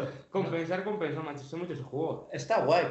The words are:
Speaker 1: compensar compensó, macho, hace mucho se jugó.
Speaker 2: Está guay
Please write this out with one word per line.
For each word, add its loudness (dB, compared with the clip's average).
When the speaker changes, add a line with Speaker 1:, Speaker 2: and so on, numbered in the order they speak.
Speaker 1:
compensar 0
compensó, -2
macho, -8
hace -10
mucho -4
se -6
jugó. -4
Speaker 2:
Está 2
guay 6